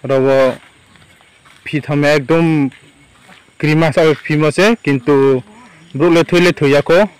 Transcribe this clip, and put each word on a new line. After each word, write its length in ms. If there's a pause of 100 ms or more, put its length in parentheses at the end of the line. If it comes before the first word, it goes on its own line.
rawo 560 (1040)
phi 180
thame 380
ekdom 520 (880)
krima 360
sa 80 (120)
phi 220
mo 140
se, 320
kintu 640 (500)
bro 160
le 140
thoi 180
le 100
thoi 220
ya 80
ko 240 (140)